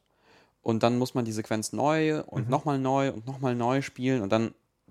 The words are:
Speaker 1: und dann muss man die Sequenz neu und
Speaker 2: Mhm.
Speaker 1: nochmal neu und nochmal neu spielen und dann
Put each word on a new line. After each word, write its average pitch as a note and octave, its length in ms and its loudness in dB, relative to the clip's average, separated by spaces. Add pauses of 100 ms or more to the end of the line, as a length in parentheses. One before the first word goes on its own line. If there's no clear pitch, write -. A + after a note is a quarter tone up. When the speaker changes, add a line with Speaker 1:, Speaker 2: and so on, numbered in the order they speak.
(600)
Speaker 1:
und A2+ 200 0
dann A#2+ 160 4
muss B2+ 180 0
man B2 100 0
die A2 80 -4
Sequenz A2 400 -4
neu D3+ 500 0
und B2 220 -6
Speaker 2:
Mhm. A#2+ 60 -4
Speaker 1:
nochmal C#3+ 280 0
neu C3+ 320 2
und A2+ 160 -12
nochmal C3 260 -2
neu A#2+ 280 2
spielen B2+ 400 -2
und G2 100 -4
dann A2+ 220 2 (380)